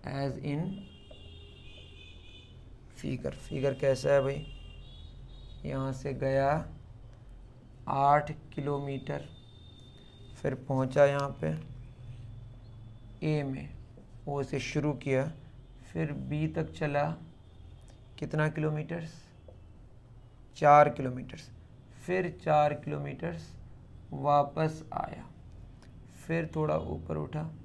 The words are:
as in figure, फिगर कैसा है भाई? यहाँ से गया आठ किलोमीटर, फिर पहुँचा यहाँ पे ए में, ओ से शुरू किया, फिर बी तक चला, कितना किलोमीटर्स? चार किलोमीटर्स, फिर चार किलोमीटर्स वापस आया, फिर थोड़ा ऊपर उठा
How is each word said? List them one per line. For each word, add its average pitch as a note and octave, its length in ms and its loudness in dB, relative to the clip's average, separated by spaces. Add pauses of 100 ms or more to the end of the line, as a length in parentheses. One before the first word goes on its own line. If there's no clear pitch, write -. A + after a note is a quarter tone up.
as C3+ 300 -2 (100)
in D3 160 0 (2250)
figure, C3+ 440 -4
फिगर C#3 360 0
कैसा C3+ 380 4
है C#3 100 8
भाई? C#3+ 220 0 (1200)
यहाँ C3+ 280 -2
से C3+ 220 -4
गया C3+ 340 4 (1400)
आठ C#3+ 420 6 (220)
किलोमीटर, C#3+ 720 -2 (1080)
फिर C3 200 -2 (120)
पहुँचा C3 380 8
यहाँ C#3 240 4 (120)
पे D#3 140 2 (1700)
ए D3+ 160 2
में, C3+ 260 -4 (580)
ओ C#3+ 160 0
से C#3 180 -2
शुरू D3 340 0
किया, C3 280 4 (600)
फिर D#3+ 280 -2 (120)
बी D3+ 260 0
तक D#3+ 220 -2
चला, C#3+ 340 0 (1120)
कितना D#3 300 2
किलोमीटर्स? D#3 760 -2 (1300)
चार D3 320 12
किलोमीटर्स, C3 600 -6 (560)
फिर F3+ 240 2 (140)
चार D3+ 320 8
किलोमीटर्स D3 680 -4 (720)
वापस C#3+ 680 4 (120)
आया, - 280 -4 (920)
फिर E3 380 -2
थोड़ा D#3 220 2
ऊपर - 400 -2
उठा D2+ 240 -2 (240)